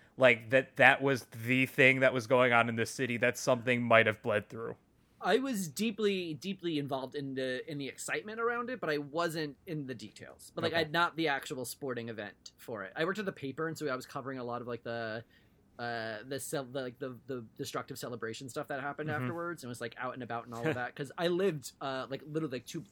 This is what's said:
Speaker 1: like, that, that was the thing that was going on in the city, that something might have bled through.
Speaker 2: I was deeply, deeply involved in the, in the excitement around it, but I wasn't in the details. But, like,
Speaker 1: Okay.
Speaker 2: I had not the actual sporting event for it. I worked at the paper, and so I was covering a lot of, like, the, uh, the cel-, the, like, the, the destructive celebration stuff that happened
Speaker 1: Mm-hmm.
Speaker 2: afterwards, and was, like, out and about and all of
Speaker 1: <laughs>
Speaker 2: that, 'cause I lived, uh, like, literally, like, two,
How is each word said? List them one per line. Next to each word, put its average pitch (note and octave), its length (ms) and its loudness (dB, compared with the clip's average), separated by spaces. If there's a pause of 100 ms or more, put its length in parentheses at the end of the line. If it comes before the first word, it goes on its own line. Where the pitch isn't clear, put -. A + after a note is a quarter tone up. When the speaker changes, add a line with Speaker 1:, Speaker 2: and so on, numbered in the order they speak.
(180)
Speaker 1:
like, A#2 340 6
that, C3 240 4
that C3+ 260 10
was C3+ 240 2 (200)
the B2+ 200 4
thing C3 360 8
that C3 120 6
was A#2 140 -2
going B2 260 6
on A#2 160 6
in A2+ 60 -2
the A2+ 100 2
city, A#2+ 320 -2
that A#2+ 200 2
something B2 440 2
might A2+ 240 8
have A2 160 0
bled G#2+ 280 0
through. A2+ 260 -8 (500)
Speaker 2:
I G3+ 140 6
was A#3 300 -2
deeply, G3 680 0
deeply F3 420 -4
involved C3 380 -4
in C#3 180 -6
the, B2+ 380 -2
in D3 60 -8
the C#3 100 -6
excitement G#3+ 520 -6
around A#3+ 300 -2
it, B3 120 -6
but E3 80 -2
I D3+ 100 2
wasn't D3+ 560 -2 (100)
in D#3 220 -6
the C3 80 -6
details. F#2+ 580 -16
But, E3 120 -6
like, D#3+ 80 0
Speaker 1:
Okay. E3 80 2
Speaker 2:
I - 20 4
had D3+ 80 -10
not E3+ 240 2
the D#3+ 140 0
actual C3+ 360 -4
sporting A#2+ 440 -6
event G#2 480 -12
for G#2+ 260 -8
it. F#2+ 120 -10
I D#3 100 0
worked F#3+ 140 -2
at G3+ 60 -4
the F#3 60 -4
paper, C#3+ 380 -6
and D#3+ 80 -8
so D3+ 100 -4
I C3 80 -2
was B2+ 100 -8
covering C3+ 320 -8
a B2+ 60 -8
lot A#2+ 180 -6
of, A#2 60 -12
like, A#2+ 160 -8
the, A#2 400 -6 (560)
uh, A#2 360 -4 (120)
the C3+ 120 -6
cel-, C#3 260 -6
the, C3 160 -6
like, B2+ 180 -8
the, C3 160 -8 (120)
the B2+ 160 -6 (140)
destructive C3 400 -8
celebration A#2 520 -8
stuff D3 180 -6
that C#3 140 -6
happened C#3+ 280 -6
Speaker 1:
Mm-hmm. D3 140 -2
Speaker 2:
afterwards, E3+ 400 -6
and A#2+ 60 -8
was, B2 120 -8
like, A#2 180 -8
out B2 140 -4
and B2+ 100 -10
about A#2 220 -6
and A#2+ 80 -14
all A#2 140 -4
of D3 80 0
Speaker 1:
<laughs> - 0 -
Speaker 2:
that, B2 200 -6
'cause C#3+ 220 -10
I E3+ 120 0
lived, F3 420 0 (100)
uh, C3 280 -4
like, C3+ 200 -8
literally, D3 280 -4
like, A#2+ 100 -12
two, E3 240 -8